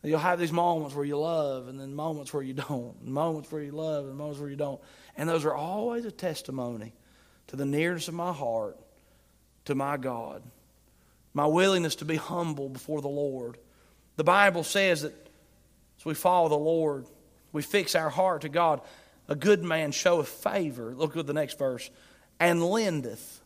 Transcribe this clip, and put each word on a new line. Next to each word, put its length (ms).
You'll 160
have 200
these 140
moments 420
where 120
you 100
love, 520
and 120
then 140
moments 400
where 80
you 100
don't, 480
and 140
moments 360
where 120
you 100
love, 320
and 140
moments 200
where 120
you 60
don't. 260
And 100
those 200
are 80
always 500
a 60
testimony 800
to 100
the 100
nearness 420
of 60
my 180
heart 460
to 80
my 240
God, 440
my 120
willingness 500
to 100
be 100
humble 540
before 320
the 60
Lord. 500
The 80
Bible 400
says 380
that 100
as 80
we 80
follow 340
the 60
Lord, 520
we 100
fix 320
our 140
heart 340
to 60
God. 320
"A 60
good 280
man 300
showeth 360
favor." 680
Look 220
at 100
the 80
next 240
verse. 320
"And 240
lendeth." 800